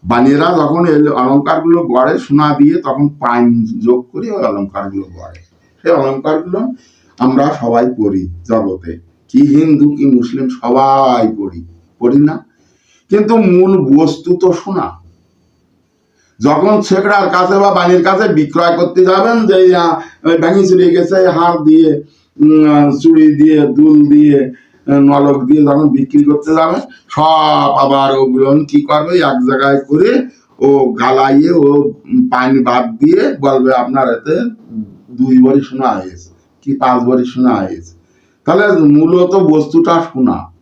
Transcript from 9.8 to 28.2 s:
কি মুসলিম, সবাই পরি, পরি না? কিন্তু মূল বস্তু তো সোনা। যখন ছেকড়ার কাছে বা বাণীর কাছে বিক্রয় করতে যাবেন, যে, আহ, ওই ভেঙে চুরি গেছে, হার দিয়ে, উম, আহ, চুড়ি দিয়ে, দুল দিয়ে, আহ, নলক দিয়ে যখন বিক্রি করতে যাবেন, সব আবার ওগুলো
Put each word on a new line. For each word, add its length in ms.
কি 160
মুসলিম, 440
সবাই 760
পরি, 380
পরি 180
না? 280
কিন্তু 280
মূল 600
বস্তু 440
তো 120
সোনা। 540
যখন 420
ছেকড়ার 480
কাছে 280
বা 160
বাণীর 300
কাছে 300
বিক্রয় 440
করতে 280
যাবেন, 420
যে, 280
আহ, 260
ওই 140
ভেঙে 300
চুরি 240
গেছে, 360
হার 360
দিয়ে, 400
উম, 280
আহ, 280
চুড়ি 460
দিয়ে, 240
দুল 400
দিয়ে, 440
আহ, 120
নলক 440
দিয়ে 200
যখন 260
বিক্রি 340
করতে 320
যাবেন, 240
সব 680
আবার 380
ওগুলো 520